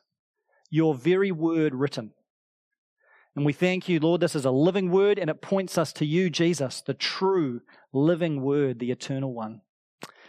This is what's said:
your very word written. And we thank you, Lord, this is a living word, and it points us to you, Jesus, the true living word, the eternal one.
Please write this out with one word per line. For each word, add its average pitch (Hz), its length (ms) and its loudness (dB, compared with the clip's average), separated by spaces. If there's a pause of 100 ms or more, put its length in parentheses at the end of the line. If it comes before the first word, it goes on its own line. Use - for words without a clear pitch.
(680)
your 156 260 2
very 185 380 0
word 160 420 0
written. 127 380 -6 (1200)
And 143 100 0
we 147 60 2
thank 180 360 0
you, 170 120 2
Lord, 165 200 2
this 170 140 0
is 143 100 -2
a 131 60 2
living 175 400 2
word, 196 260 4
and 170 140 -2
it 151 100 -4
points 190 380 -2
us 160 140 0
to - 120 -4
you, 175 240 2
Jesus, 156 520 0
the 135 140 -6
true 170 680 0 (320)
living 156 500 2
word, 135 380 0
the 123 100 -4
eternal 135 420 -6
one. 110 280 -10 (680)